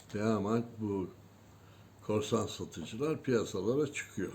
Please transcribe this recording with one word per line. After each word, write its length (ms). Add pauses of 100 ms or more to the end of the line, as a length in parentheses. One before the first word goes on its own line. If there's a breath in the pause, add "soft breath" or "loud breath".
(140)
deamen 520 (140)
bu 300 (960 loud breath)
korsan 400
satıcılar 760
piyasalara 720
çıkıyor. 420